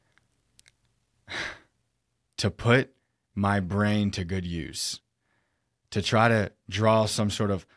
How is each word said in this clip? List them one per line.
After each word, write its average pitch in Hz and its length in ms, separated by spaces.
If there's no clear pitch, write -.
<sighs> - 60
To 104 120
put - 440
my 101 260
brain 104 520
to 95 120
good 90 220
use, 82 560
to 107 100
try 113 280
to 110 240
draw 110 380
some 104 240
sort 101 220
of 95 160